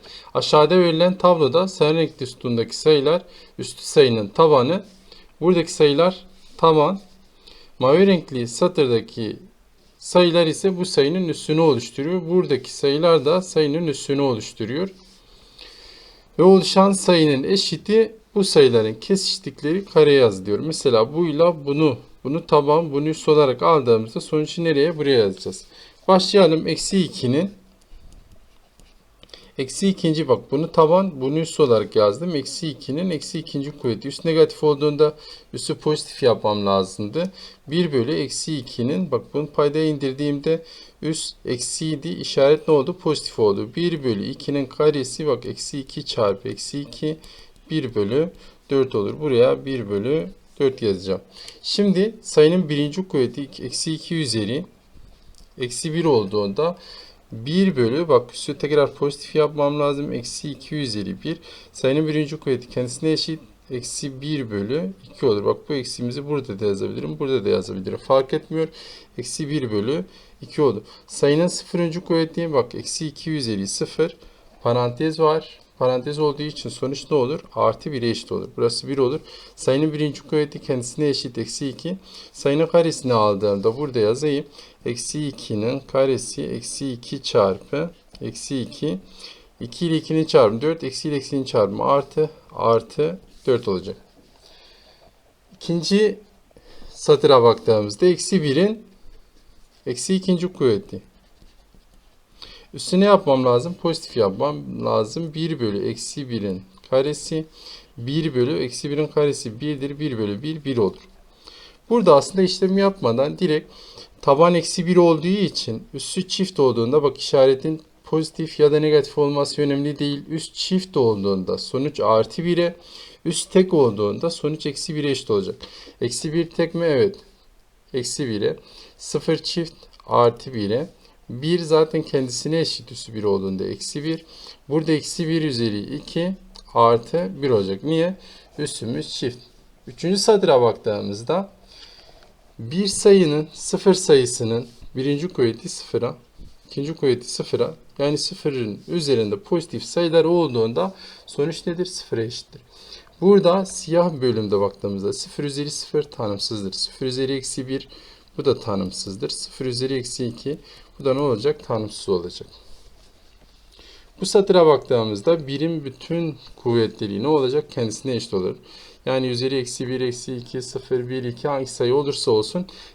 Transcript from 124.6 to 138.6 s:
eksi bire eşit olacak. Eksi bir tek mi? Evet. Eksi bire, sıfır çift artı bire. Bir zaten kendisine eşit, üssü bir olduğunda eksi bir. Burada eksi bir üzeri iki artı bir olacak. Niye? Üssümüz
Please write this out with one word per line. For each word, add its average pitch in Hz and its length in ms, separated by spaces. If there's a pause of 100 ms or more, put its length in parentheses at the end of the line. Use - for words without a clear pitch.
eksi 151 300
bire 147 160
eşit 127 200
olacak. 95 240 (460)
Eksi 127 320
bir 165 160
tek 165 260
mi? 170 100
Evet. 123 300 (800)
Eksi 131 340
bire, 104 280 (420)
sıfır 151 400
çift - 360 (320)
artı 120 480
bire. 113 360 (400)
Bir 151 300
zaten 160 420
kendisine 147 580
eşit, - 320
üssü 117 220
bir 107 100
olduğunda 98 400
eksi 101 400
bir. 160 220 (440)
Burada 156 220
eksi 156 360
bir 160 160
üzeri 117 520
iki 170 400 (380)
artı 117 580 (100)
bir 139 80
olacak. 98 340
Niye? 165 320 (420)
Üssümüz 143 520